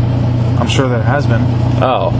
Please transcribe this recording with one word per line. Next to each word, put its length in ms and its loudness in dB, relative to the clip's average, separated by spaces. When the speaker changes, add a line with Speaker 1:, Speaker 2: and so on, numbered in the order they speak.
Speaker 1:
I'm 100 0
sure 200 0
there 140 0
has 240 0
been. 160 2
Speaker 2:
Oh. 380 0